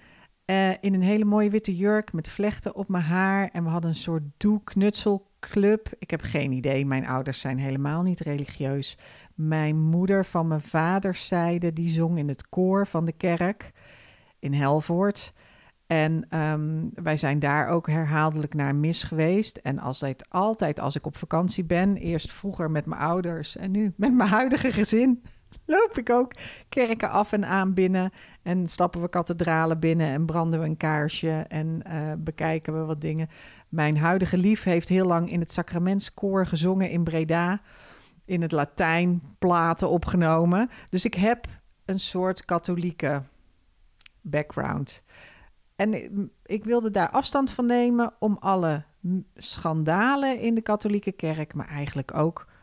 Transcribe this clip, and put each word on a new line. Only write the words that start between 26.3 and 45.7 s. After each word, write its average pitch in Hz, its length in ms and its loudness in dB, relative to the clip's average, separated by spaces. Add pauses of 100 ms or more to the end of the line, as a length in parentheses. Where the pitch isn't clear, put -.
kerken 226 420 0
af - 220 2
en 208 140 0
aan 190 280 0
binnen 185 360 2 (320)
en 180 240 0
stappen 175 340 -2
we 170 80 -4
kathedralen 165 720 0
binnen 160 260 2
en 151 200 0
branden 165 340 0
we 160 60 -2
een 156 100 -2
kaarsje 156 720 -2
en, 160 340 -4
eh, 156 360 -6
bekijken 160 600 -4
we 160 60 -2
wat 156 160 -4
dingen. 160 280 -4 (400)
Mijn 151 300 2
huidige 175 380 2
lief 202 260 4
heeft 170 260 2
heel 185 180 4
lang 170 240 2
in 175 100 -2
het 165 120 -4
sacramentskoor 190 920 0
gezongen 180 440 0
in 170 140 0
Breda, 165 560 0 (640)
in 175 180 -2
het 165 100 -2
Latijn 165 720 2 (160)
platen 170 500 2
opgenomen. 175 800 4 (200)
Dus 185 160 -2
ik 226 100 -2
heb 220 320 0 (380)
een 190 160 -4
soort 185 440 -2
katholieke 170 800 -2 (960)
background. 143 840 -4 (800)